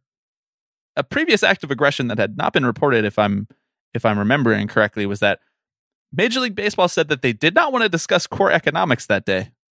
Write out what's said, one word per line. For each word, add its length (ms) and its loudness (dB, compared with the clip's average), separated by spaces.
a 80 -2
previous 400 -2
act 200 0
of 80 -6
aggression 360 0
that 100 -4
had 200 -2
not 160 -2
been 120 0
reported, 400 0
if 140 -2
I'm, 280 0
if 120 -2
I'm 120 2
remembering 500 2
correctly, 380 0
was 140 -6
that 220 2
Major 260 0
League 140 -4
Baseball 320 0
said 220 -2
that 140 -4
they 100 2
did 220 0
not 160 2
wanna 180 0
discuss 380 -2
core 240 0
economics 560 0
that 180 0
day. 260 -2